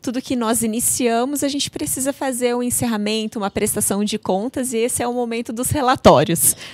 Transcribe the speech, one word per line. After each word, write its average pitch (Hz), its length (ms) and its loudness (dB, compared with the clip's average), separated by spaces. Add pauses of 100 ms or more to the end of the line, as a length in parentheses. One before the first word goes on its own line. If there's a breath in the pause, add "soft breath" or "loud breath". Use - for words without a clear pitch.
tudo 262 200 -4
que - 140 -4
nós 226 280 0
iniciamos 240 840 0
a 285 40 2
gente 277 220 -2
precisa 277 420 -4
fazer 247 420 -2
um 247 80 -2
encerramento, 220 760 -2
uma 202 120 -2
prestação 208 540 0
de 214 140 -2
contas 220 540 -2
e 226 60 0
esse 240 240 0
é 240 60 -2
o 240 40 -2
momento 240 400 -4
dos 240 180 -4
relatórios. 170 840 4 (180 loud breath)